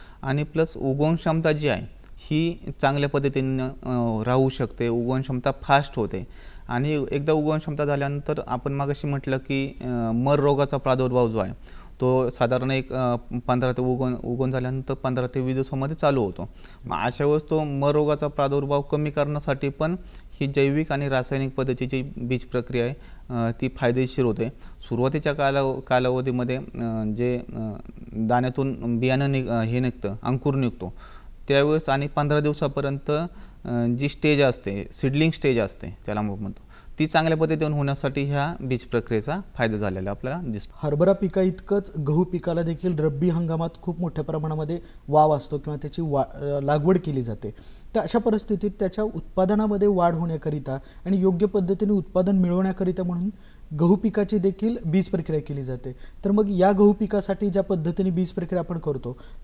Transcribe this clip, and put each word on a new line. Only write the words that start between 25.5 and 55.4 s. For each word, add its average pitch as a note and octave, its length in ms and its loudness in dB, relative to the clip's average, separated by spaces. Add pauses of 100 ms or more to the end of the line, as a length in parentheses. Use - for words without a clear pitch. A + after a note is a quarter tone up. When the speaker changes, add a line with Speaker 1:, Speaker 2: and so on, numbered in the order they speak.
Speaker 1:
कालावधीमध्ये, B2+ 760 0
अ, A2+ 480 -6 (120)
जे, B2 320 0
अ, A2 240 -8 (440)
दाण्यातून A#2+ 840 0
बियाणं C3 340 2
निघ-, C3 160 0
अ, A#2 140 0
हे A#2 180 0
निघतं, A#2 420 -2
अंकुर C3 320 0
निघतो A#2 400 -2 (540)
त्यावेळेस D3 400 4
आणि C#3 180 2
पंधरा D3 340 2
दिवसापर्यंत, C#3+ 680 0
अ, D3 760 -2 (120)
जी C#3+ 100 0
स्टेज D3 340 4
असते, G2+ 500 0
सीडलिंग D3 380 2
स्टेज C3+ 280 2
असते G2 480 -4
त्याला G#2+ 140 -2
मग G#2 180 -2
म्हणतो, G2 240 -10 (360)
ती D#3 80 2
चांगल्या D#3+ 320 2
पद्धतीने D#3 380 0
होण्यासाठी C#3 460 0
ह्या C#3+ 380 -2
बीज B2+ 200 -2
प्रक्रियेचा A#2+ 600 -2 (140)
फायदा A2 220 0
झालेला F#2+ 340 -2
आपल्याला C3 340 -6
दिसतो. A2+ 420 -6
Speaker 2:
हरभरा D#3 260 4
पिका F#3+ 300 0
इतकंच G3 500 -2 (160)
गहू D#3 160 4
पिकाला F3 380 -2
देखील E3+ 360 -2
रब्बी D3+ 300 2
हंगामात E3 420 0 (120)
खूप E3 180 -4
मोठ्या D#3+ 240 -2
प्रमाणामध्ये D#3 560 -2 (280)
वाव D3+ 280 6
असतो C#3 220 -4
किंवा D3 180 -6
त्याची D3+ 260 -6
वा-, C#3+ 340 0
अ, C#3+ 240 -2
लागवड D3+ 380 4
केली C#3+ 240 -2
जाते. A2 320 -8 (400)
तर A3+ 60 2
अशा F#3 180 0
परिस्थितीत G#3+ 520 0
त्याच्या G3 340 -2
उत्पादनामध्ये G#3 840 2
वाढ F3 260 4
होण्याकरिता D3+ 640 -2 (280)
आणि F#3+ 140 2
योग्य F#3 260 4
पद्धतीने G3 460 2
उत्पादन F#3+ 460 2
मिळवण्याकरिता F#3 640 2
म्हणून F3+ 280 -2 (500)
गहू F3 160 6
पिकाची G#3 420 2
देखील G3 380 0 (100)
बीज F3+ 220 2
प्रक्रिया D#3+ 340 -2